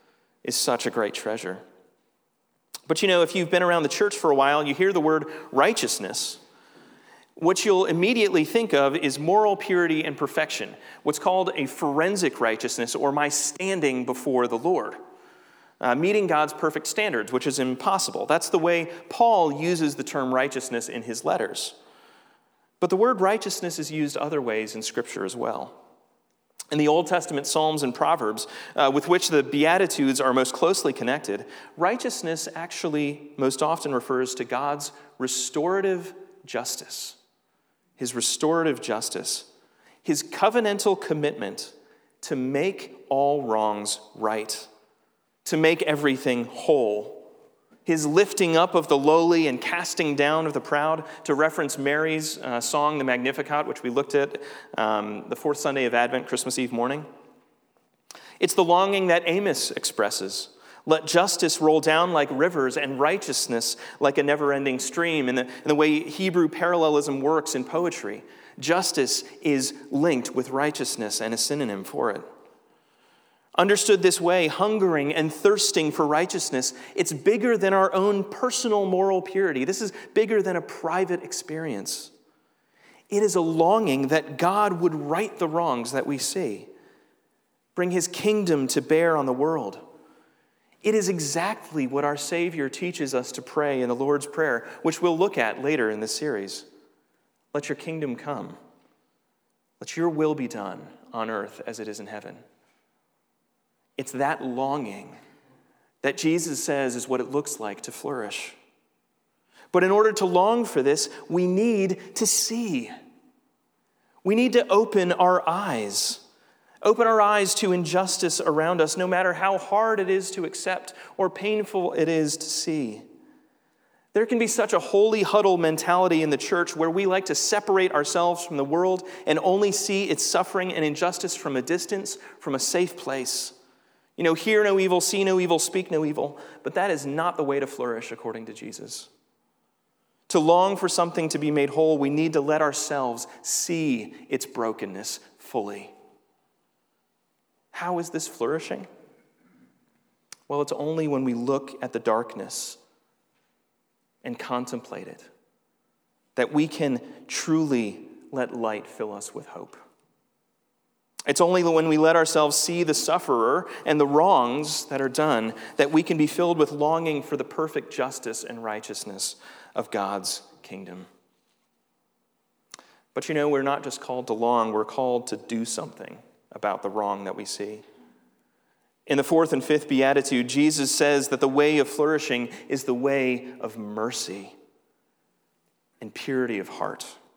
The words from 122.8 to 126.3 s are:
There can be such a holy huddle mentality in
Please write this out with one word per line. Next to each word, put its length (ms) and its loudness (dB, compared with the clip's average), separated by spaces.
There 120 4
can 140 2
be 80 2
such 260 2
a 60 4
holy 420 4
huddle 380 4
mentality 640 4
in 80 2